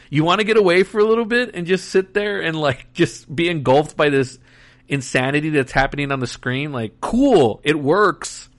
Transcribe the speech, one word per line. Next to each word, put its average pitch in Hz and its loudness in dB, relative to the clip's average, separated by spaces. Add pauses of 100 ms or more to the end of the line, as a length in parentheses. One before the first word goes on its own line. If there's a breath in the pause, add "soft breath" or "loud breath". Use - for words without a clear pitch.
You 151 0
wanna 185 2
get 220 0
away 185 4
for 214 -2
a 208 4
little 226 2
bit 240 -2
and 170 -8
just 185 -2
sit 190 0
there 202 -4
and, 160 -4
like, 139 -2
just - -4
be 170 0
engulfed 147 0
by 151 2
this 135 0 (480 soft breath)
insanity 139 -2
that's 139 0
happening 139 -2
on 135 -4
the 127 -2
screen. 135 -6
Like, 113 -8
cool, 214 2
it 156 0
works. 170 -2